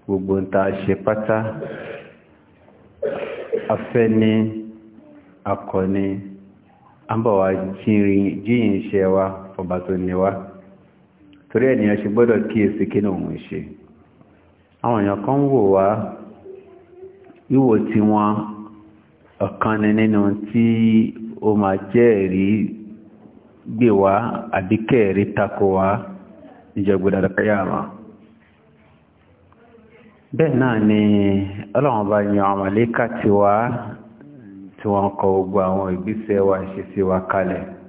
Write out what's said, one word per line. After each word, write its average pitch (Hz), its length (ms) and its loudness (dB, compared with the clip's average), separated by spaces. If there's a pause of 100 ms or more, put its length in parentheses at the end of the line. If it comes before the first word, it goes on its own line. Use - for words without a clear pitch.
gbogbo 95 340 -2
ń 95 120 -2
tá 98 140 0
a 98 160 0
ṣe 98 180 -2
pátá, 110 640 -2 (2000)
afẹ́ 113 440 -2
ni, 110 240 2 (1080)
akọ 98 420 -6
ni, 98 500 -4 (760)
à - 20 -6
ń 110 100 -2
bọ̀ 113 140 2
wá 95 140 4 (260)
jírin, 101 520 2 (120)
jíyìn 107 360 0
iṣẹ́ 95 320 0
wa, 95 460 0
ọba 90 260 -6
tó 95 160 -6
ní 92 200 -4
wa. 95 180 2 (1120)
Torí 113 220 0
ẹ̀ 131 100 4
nìyẹn 104 220 2
ṣe 104 100 -4
gbọ́dọ̀ 113 360 4
kíyèsí 104 420 0
kí - 140 0
ni 104 80 0
òun 82 300 -6
ṣe. - 300 -12 (1120)
Àwọn 117 180 0
èèyàn 101 200 0
kan 131 160 0
ń 143 80 2
wò 135 220 4
wá, 95 200 6 (1600)
wíwò 127 360 4
tí 107 180 0
wọn, 107 340 2 (1040)
ọ̀kan 107 360 -2
ni 107 140 2
nínú 104 520 2
tí 113 220 0 (680)
ó 107 180 0
máa 101 320 2
jẹ́ 120 300 6
ẹ̀rí 95 680 0 (840)
gbé 120 240 2
wá, 98 580 2
àbí 95 300 0
kẹ́ẹ̀rí 101 540 2
tako 101 360 0
wá, 95 340 0 (680)
níjọ́ 98 300 0
gbọ́dọ̀ 95 300 0
kíyàmá. 98 720 -2 (2250)
Bẹ́ẹ̀ 139 240 2
náà 123 220 2
ni 107 220 4 (680)
Ọlọ́run 120 380 0
bá 104 140 2
yan 101 180 0
àwọn 98 200 2
màlẹ́kà 113 520 0
tí - 200 -2
wá, 101 240 4 (1200)
tí - 120 -10
wọ́n 101 240 2
kọ 98 180 -4
gbogbo 95 320 0
àwọn 95 300 0
ìgbésẹ̀ 101 500 -2
wa, 98 180 2
ìṣesí 95 440 -6
wa 92 180 0
kalẹ̀. 92 420 -4 (260)